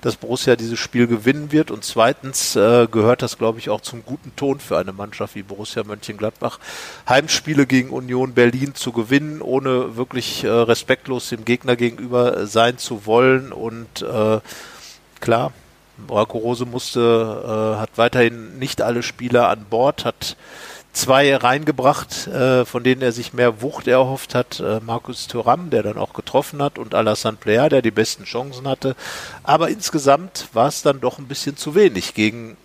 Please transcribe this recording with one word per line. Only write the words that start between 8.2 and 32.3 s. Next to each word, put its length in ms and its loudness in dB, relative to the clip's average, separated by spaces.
Berlin 400 4
zu 180 -6
gewinnen, 500 0
ohne 560 -2
wirklich, 460 -6
äh, 60 0
respektlos 800 2
dem 160 -8
Gegner 300 2
gegenüber 720 0
sein 320 2
zu 280 -10
wollen 440 4
und, 520 -10
äh, 360 2
klar, 320 0
Marco 300 0
Rose 280 -2
musste, 1120 0
äh, 40 -6
hat 160 -6
weiterhin 640 2
nicht 240 -4
alle 180 0
Spieler 480 2
an 180 -2
Bord, 380 0
hat 320 -8
zwei 420 4
reingebracht, 920 0
äh, 380 2
von 180 -8
denen 180 4
er 100 2
sich 220 -8
mehr 280 2
Wucht 260 -6
erhofft 460 2
hat. 260 -2
Äh, 200 -2
Markus 480 -8
Thuram, 420 0
der 140 2
dann 140 -4
auch 160 -6
getroffen 480 -2
hat, 180 -4
und 160 -6
Alassane 420 0
Plea, 320 2
der 140 4
die 80 2
besten 320 -2
Chancen 440 -10
hatte. 280 -4
Aber 260 2
insgesamt 840 0
war 140 4
es 140 -4
dann 180 2
doch 200 -2
ein 80 -16
bisschen 280 -8
zu 200 -6
wenig 400 4
gegen 500 -2